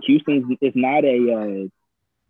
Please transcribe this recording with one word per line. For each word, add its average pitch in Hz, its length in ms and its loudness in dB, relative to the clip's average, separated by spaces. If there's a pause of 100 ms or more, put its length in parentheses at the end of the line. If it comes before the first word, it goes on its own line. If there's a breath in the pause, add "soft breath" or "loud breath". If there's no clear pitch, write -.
Houston 143 440 2
is, 127 100 -4
it's 135 160 0
not 135 280 2
a, 131 120 2
uh, 107 520 -2 (600)